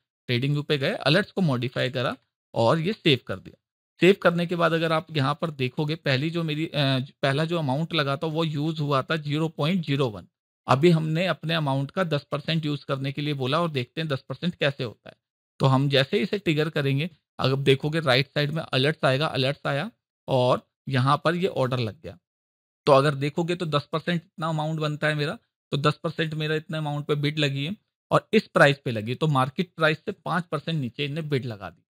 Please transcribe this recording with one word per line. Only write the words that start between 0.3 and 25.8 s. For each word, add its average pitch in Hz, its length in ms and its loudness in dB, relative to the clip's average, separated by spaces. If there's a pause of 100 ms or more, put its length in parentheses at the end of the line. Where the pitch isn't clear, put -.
व्यू 143 100 -2
पे 151 160 0
गए, 151 140 -2
अलर्ट्स 185 400 2
को - 80 -2
मॉडिफाई 127 500 0
करा 127 240 -4 (400)
और 117 240 4
ये 170 140 -2
सेव 139 340 4
कर 95 100 -8
दिया। - 200 -18 (460)
सेव 190 200 8
करने 170 240 2
के 175 100 -4
बाद 165 160 2
अगर 165 200 0
आप 160 140 0 (100)
यहाँ 143 240 0
पर 170 120 -4
देखोगे, 147 420 -4
पहली 147 360 0
जो 170 120 -4
मेरी, 156 240 -4
अ, 135 320 0 (240)
पहला 139 220 2
जो 170 140 -2
अमाउंट 156 360 -2
लगा 139 220 0
था 160 100 -6
वो 160 180 -2
यूज़ 156 360 -4
हुआ 143 220 0
था 160 160 -4
ज़ीरो 151 320 -2
पॉइंट 160 360 -2
ज़ीरो 139 220 0
वन। 98 180 -12 (420)
अभी 139 220 6
हमने 160 360 2
अपने 165 280 -4
अमाउंट 139 360 0
का 190 160 -2
दस 147 240 -4
परसेंट 156 360 -2
यूज़ 147 180 -4
करने 135 280 -4
के 147 100 -6
लिए 147 120 -2
बोला 135 260 0
और 170 100 0
देखते 139 300 -6
हैं 160 80 -4
दस 135 200 -6
परसेंट 170 260 -6
कैसे 143 300 0
होता - 260 -12
है। - 60 -20 (440)
तो 135 60 6
हम 135 220 4
जैसे 135 280 2
ही 233 60 2
इसे 208 160 -2
ट्रिगर 156 320 0
करेंगे, 143 400 -2 (280)
अगर 131 180 2
देखोगे 139 440 2
राइट 131 280 2
साइड 147 220 -2
में 160 120 -4
अलर्ट्स 135 420 0
आएगा, 139 220 2
अलर्ट्स 135 400 -2
आया 147 240 -4 (380)
और 127 340 2 (260)
यहाँ 135 360 2
पर 165 100 2
ये 180 140 0
ऑर्डर 131 300 -2
लग 110 240 -6
गया। - 160 -16 (680)
तो 151 60 8
अगर 139 220 6
देखोगे 156 420 -2
तो 175 100 -6
दस 147 260 -2
परसेंट 165 300 -2
इतना - 260 -8
अमाउंट 156 320 -4
बनता 151 260 -2
है 151 80 0
मेरा, 151 240 -4 (340)
तो 147 40 0
दस 143 280 0